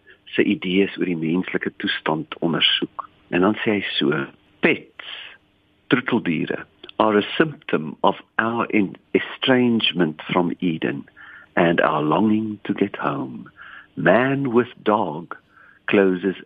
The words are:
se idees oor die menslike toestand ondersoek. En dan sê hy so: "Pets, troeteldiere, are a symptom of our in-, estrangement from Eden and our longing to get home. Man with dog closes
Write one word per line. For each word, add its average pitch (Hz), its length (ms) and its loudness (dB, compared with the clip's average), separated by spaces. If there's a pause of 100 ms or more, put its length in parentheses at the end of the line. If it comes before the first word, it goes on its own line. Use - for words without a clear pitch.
(240)
se - 180 -2
idees 95 560 0
oor 87 60 0
die 87 120 -2
menslike 82 600 -2
toestand - 600 -4
ondersoek. - 720 -2 (220)
En 87 100 2
dan 101 140 4
sê - 160 -2
hy 101 140 0 (120)
so: 76 300 0 (340)
"Pets, - 460 -2 (800)
troeteldiere, 90 800 -2 (300)
are 110 220 4
a 104 40 2 (140)
symptom 85 640 -2
of - 200 0 (140)
our 113 360 -2
in-, 98 260 2 (140)
estrangement 117 1120 2
from 87 360 0
Eden 80 480 -2 (480)
and - 260 4
our 156 220 2
longing 107 600 2
to 104 120 -4
get 101 220 -2
home. 131 540 -6 (440)
Man 131 580 2
with 117 160 4 (140)
dog 95 420 0 (600)
closes 95 600 2